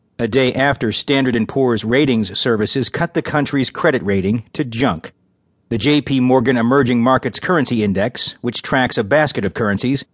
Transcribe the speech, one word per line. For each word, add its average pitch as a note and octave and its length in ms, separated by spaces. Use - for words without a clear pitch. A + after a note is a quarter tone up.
a A#2+ 80
day B2+ 280
after C3+ 360
Standard C3 460
and A2 100
Poor's B2 380
ratings A#2 540
services A#2 500
cut - 240
the E3+ 80
country's C#3+ 480
credit C#3 360
rating G2 400
to D#3 100
junk. A2+ 480
The A#2 80
J D3 240
P C3 200
Morgan B2+ 360
Emerging A#2+ 460
Markets B2+ 380
Currency B2+ 440
Index, G2+ 560
which A#2+ 220
tracks C3 340
a A#2+ 80
basket C#3 400
of F#2+ 80
currencies, A#2 600